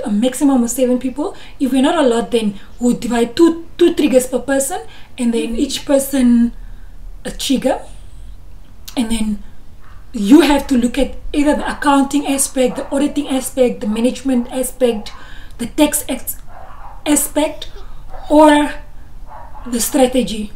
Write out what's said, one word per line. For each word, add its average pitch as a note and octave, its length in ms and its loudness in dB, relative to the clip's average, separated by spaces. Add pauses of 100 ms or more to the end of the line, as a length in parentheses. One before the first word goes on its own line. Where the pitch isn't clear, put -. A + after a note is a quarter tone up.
a A3+ 60 -2
maximum C4 520 4
of A#3 60 0
seven B3 300 2
people. C#4 360 -4 (240)
If B3+ 120 0
we're C4+ 100 4
not E4 160 4
a C#4+ 100 6
lot, A3+ 220 2
then A3 240 0 (260)
we'll A#3+ 180 2
divide A#3 380 0
two, E4 300 4 (140)
two F4 160 6
triggers C4 320 4
per C4 100 -2
person, C#4 440 -2 (360)
and A#3 160 0
then A#3 220 -2
each - 300 -2
person B3 680 4 (720)
a - 60 -8
trigger, - 480 0 (1160)
and A3+ 140 -2
then G#3+ 300 0 (760)
you A3+ 260 6
have C#4 260 4
to C4 100 2
look B3 220 0
at - 160 0 (180)
either D4 220 2
the - 120 -4
accounting C#4 600 2
aspect, C4+ 480 0
the - 160 -8
auditing C#4+ 360 0
aspect, B3+ 540 0
the A#3 60 -4
management A#3+ 640 0
aspect, B3+ 600 0 (460)
the A#3+ 80 -6
tax - 420 2
ex-, - 300 -6 (680)
aspect, D4 640 0 (600)
or D4 460 6 (920)
the A#3+ 140 -4
strategy A#3+ 760 2